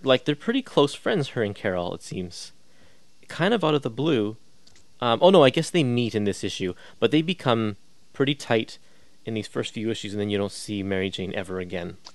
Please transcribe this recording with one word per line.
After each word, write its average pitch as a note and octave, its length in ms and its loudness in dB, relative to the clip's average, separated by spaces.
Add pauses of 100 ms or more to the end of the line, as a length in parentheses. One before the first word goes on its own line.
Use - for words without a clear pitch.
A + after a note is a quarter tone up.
like, C3 220 4
they're D3 100 0
pretty B3 280 -2
close C#3+ 320 2
friends, F#3+ 360 -2
her A#2+ 120 -2
and G2+ 120 -2
Carol, F2+ 400 -4
it - 80 -12
seems. - 500 -10 (760)
Kind F#3+ 260 0
of G3 100 0
out D#3 100 4
of C#3 80 2
the B2 80 -4
blue. A2+ 460 0 (640)
Um, A#2 220 2
oh F3+ 80 10
no, F#3 120 10
I C3 80 10
guess D#3+ 200 0
they E3+ 140 2
meet A#2+ 300 0
in G#2 100 0
this G2 200 -2
issue, F#2 300 -4 (240)
but A#2 120 2
they D#3 120 4
become A#2 540 0 (360)
pretty C#3 220 0
tight - 440 -2 (460)
in A2+ 100 -6
these G#2+ 140 -4
first - 240 -6
few A2 180 -4
issues, G#2 220 -6
and G#2 80 -4
then G#2 100 -2
you G2+ 80 0
don't G2+ 140 -2
see G2+ 300 -8
Mary F#2+ 280 -2
Jane F#2 240 -6
ever F#2 260 -6
again. F2+ 360 -8 (180)